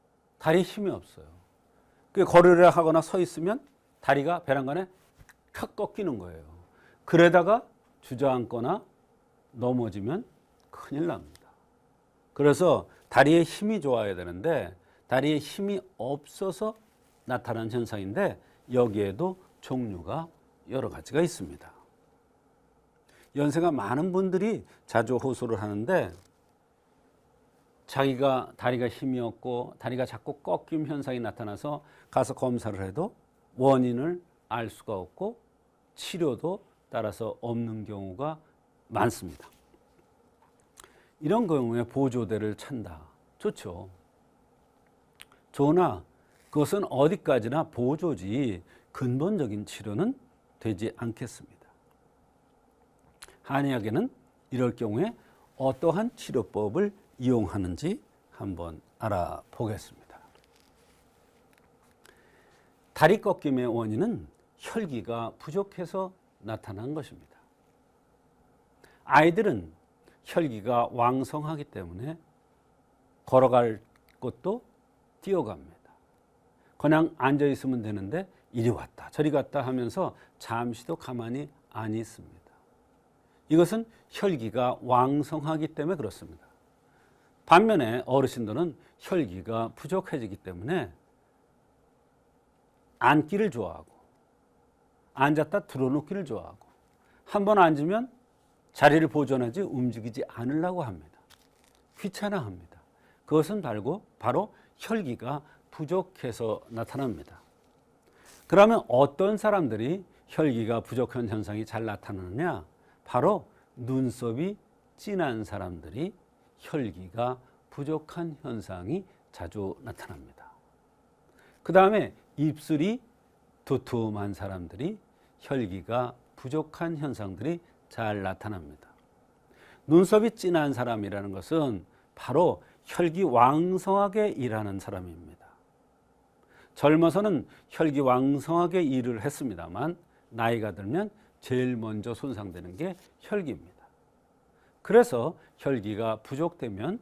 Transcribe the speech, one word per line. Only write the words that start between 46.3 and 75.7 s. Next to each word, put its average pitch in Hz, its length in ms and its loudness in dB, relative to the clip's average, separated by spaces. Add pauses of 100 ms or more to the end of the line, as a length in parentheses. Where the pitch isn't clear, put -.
그것은 151 320 0
어디까지나 139 800 2
보조지 123 1000 -2 (300)
근본적인 131 720 -2
치료는 110 500 -4 (460)
되지 107 380 -4
않겠습니다. - 680 -12 (1800)
한의학에는 139 680 0 (400)
이럴 123 260 0
경우에 120 380 -2 (420)
어떠한 165 580 0
치료법을 131 800 -2 (240)
이용하는지 113 840 -2 (300)
한번 85 500 -10 (160)
알아보겠습니다. 98 1200 -6 (2750)
다리 190 300 6
꺾임의 135 460 0
원인은 113 600 -2 (300)
혈기가 117 800 -6
부족해서 185 720 -6 (280)
나타난 107 520 -10
것입니다. - 460 -12 (1700)
아이들은 156 680 4 (520)
혈기가 120 680 -2
왕성하기 135 720 -2
때문에 98 540 -12 (1080)
걸어갈 120 560 6 (400)
곳도 180 420 -6 (600)
뛰어갑니다. 107 500 -4 (1080)